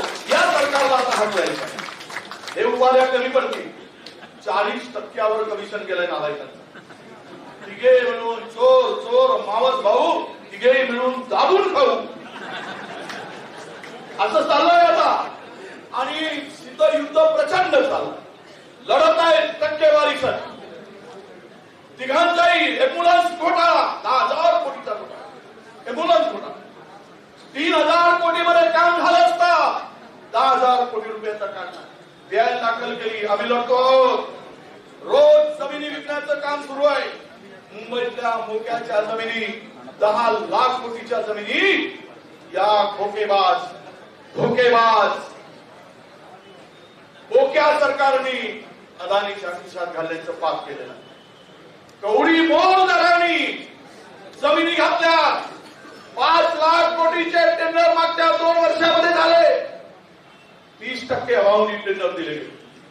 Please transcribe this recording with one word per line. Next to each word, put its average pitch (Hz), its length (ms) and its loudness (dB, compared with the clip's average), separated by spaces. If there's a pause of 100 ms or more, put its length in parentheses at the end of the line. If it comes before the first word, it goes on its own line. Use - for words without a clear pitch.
(320)
या 349 200 4
सरकारला 277 440 0
आता 247 160 -2
हटवायचं 202 500 -2
आहे. - 140 -12 (800)
हे 214 80 -2
उपाध्या 254 420 4
कमी 254 220 -2
पडतील. - 580 -6 (600)
चाळीस - 480 -4
टक्क्यावर 214 500 -4
कमिशन 202 340 -8
केलंय 180 300 -4
नालायकांचं. - 720 -10 (840)
तिघे 240 360 4
मिळून 233 380 -4
चोर, 254 640 2
चोर, 247 440 2
मावस 247 360 0
भाऊ, 254 400 2
तिघे 254 640 0
मिळून 247 240 -2
दाबून - 640 2
खाऊ, 160 120 4 (2250)
असं 247 280 0
चाललंय 339 340 6
आता. 320 480 2 (640)
आणि 302 460 -6
तिथं 302 580 -2
युद्ध 294 200 -4
प्रचंड 320 540 2
चाललं, 277 400 0 (760)
लढत 320 300 4
आहे 320 300 4
टक्केवारीसाठी. 302 1040 0 (1500)
तिघांचाही 330 800 2
ॲम्ब्युलन्स 349 600 2
घोटाळा, 339 640 2
दहा - 140 0
हजार 330 460 2
कोटीचा - 300 -8
घोटाळा, - 360 -14 (580)
ॲम्ब्युलन्स 320 440 2
घोटाळा. - 280 -12 (960)
तीन 330 180 0
हजार 339 480 4
कोटी 339 200 0
मध्ये 339 280 4
काम 339 300 4
झालं 339 180 4
असता, 339 640 2 (540)
दहा 247 160 2
हजार 247 360 2
कोटी 220 240 -8
रुपयाचं 214 360 -8
काम - 220 -10 (640)
व्याज 220 180 0
दाखल 226 460 -4
केली. 220 320 -6
आम्ही 208 240 -2
लढतो 240 260 0
आहोत. 262 440 4 (2250)
काम 285 280 -4
सुरू 269 240 -2
आहे. 277 240 0 (640)
मुंबईतल्या 233 600 -4 (120)
मोक्याच्या 214 540 -4
जमिनी, 226 680 -8 (280)
दहा 214 320 2
लाख 220 480 0
कोटीच्या 233 420 -6
जमिनी 220 640 -2 (680)
या 202 440 2
खोकेबाज, 196 600 0 (800)
धोकेबाज, 233 760 2 (2250)
बोक्या 294 460 4
सरकारने 262 880 -2 (360)
अदानीच्या 196 480 -4
खिशात 180 380 -10
घालण्याचं 160 440 -8
पाप 160 360 -6
केलेलं 127 260 -14
आहे. - 100 -20 (960)
कवडी 330 400 2
मोल 370 460 4
दराने 339 800 0 (720)
जमिनी 330 300 0
घातल्या. 330 720 0 (720)
पाच 330 400 2
लाख 330 360 2
कोटीचे 330 640 0
टेंडर 330 380 2
मागच्या 330 380 2
दोन 339 260 0
वर्षामध्ये 330 560 2
झाले. 330 460 4 (1200)
तीस - 300 -10
टक्के 247 260 -2
अमाऊंट 208 500 2
टेंडर 190 260 -2
दिले 165 200 -6
गेले. - 260 -10 (340)